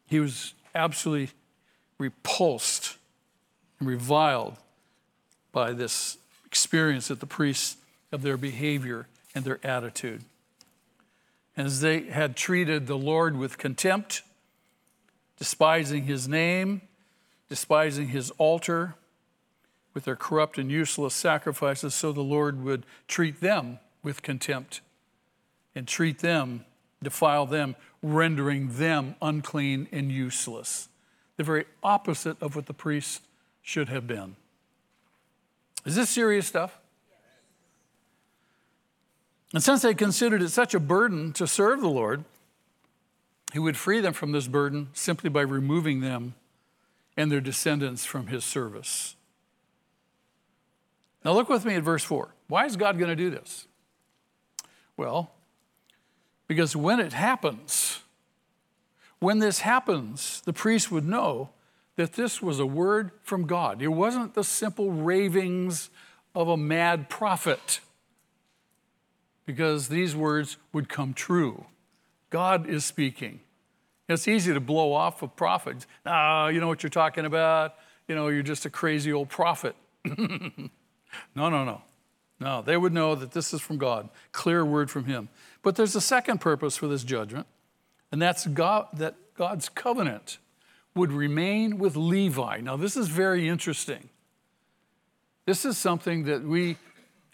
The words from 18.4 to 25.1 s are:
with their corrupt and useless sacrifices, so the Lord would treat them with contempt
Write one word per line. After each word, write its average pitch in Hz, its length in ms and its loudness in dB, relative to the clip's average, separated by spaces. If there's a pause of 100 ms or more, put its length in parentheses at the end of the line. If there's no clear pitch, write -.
with 139 120 -8
their 127 120 -4
corrupt 156 400 0
and 135 140 -2
useless 147 440 -2
sacrifices, 147 800 0
so 156 180 -2
the 143 80 -4
Lord 143 420 0
would 135 240 -4 (220)
treat 160 320 0
them 151 400 0 (220)
with 143 200 -8
contempt 135 600 -6 (920)